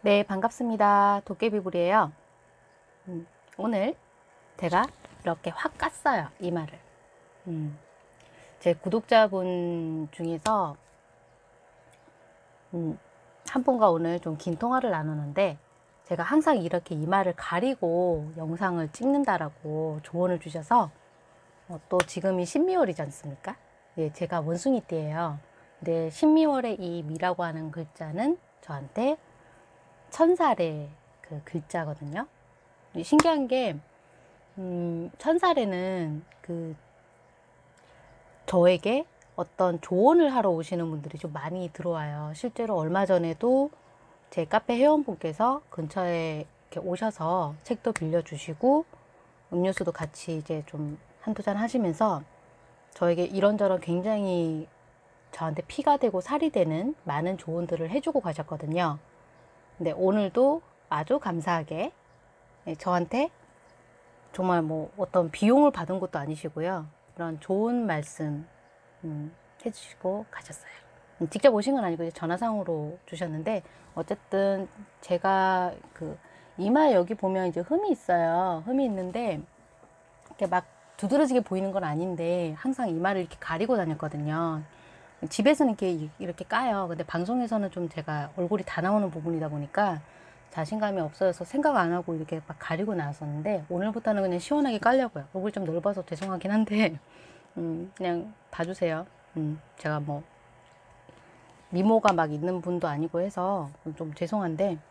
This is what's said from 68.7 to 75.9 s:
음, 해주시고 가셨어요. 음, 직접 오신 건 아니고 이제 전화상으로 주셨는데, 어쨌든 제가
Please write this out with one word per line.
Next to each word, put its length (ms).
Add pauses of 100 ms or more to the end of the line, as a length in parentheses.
음, 300 (300)
해주시고 640
가셨어요. 420 (480)
음, 80
직접 260
오신 200
건 100
아니고 200
이제 80
전화상으로 920
주셨는데, 560 (320)
어쨌든 760 (320)
제가 720 (200)